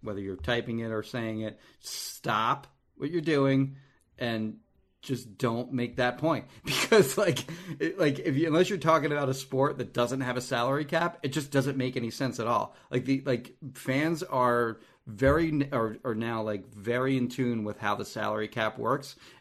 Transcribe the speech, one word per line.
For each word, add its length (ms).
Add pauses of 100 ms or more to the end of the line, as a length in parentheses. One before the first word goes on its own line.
whether 200
you're 160
typing 420
it 140
or 100
saying 400
it, 160 (220)
stop 880 (280)
what 140
you're 100
doing 560 (420)
and 380 (460)
just 340
don't 380
make 220
that 200
point. 380
<laughs> 100
Because, 540
like, 220 (400)
it, 180
like, 220
if 160
you, 100
unless 240
you're 80
talking 340
about 160
a 60
sport 440
that 140
doesn't 300
have 160
a 20
salary 460
cap, 360
it 60
just 220
doesn't 260
make 220
any 120
sense 300
at 60
all. 300 (140)
Like, 140
the, 220
like, 300 (180)
fans 480
are 560 (300)
very 400
n-, 240
are, 320
are 100
now, 280
like, 300
very 440
in 120
tune 360
with 140
how 180
the 80
salary 440
cap 300
works, 380 (240)